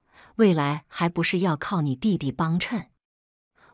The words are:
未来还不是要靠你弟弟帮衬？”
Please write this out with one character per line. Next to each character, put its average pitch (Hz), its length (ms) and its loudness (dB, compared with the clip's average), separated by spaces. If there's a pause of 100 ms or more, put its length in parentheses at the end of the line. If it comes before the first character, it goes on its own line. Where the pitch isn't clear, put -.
(360)
未 208 160 6
来 147 360 0
还 170 200 -2
不 170 140 -2
是 175 180 0
要 175 160 0
靠 175 240 -4
你 147 140 0
弟 214 240 0
弟 135 140 -4
帮 160 260 0
衬？” 196 320 -6 (840)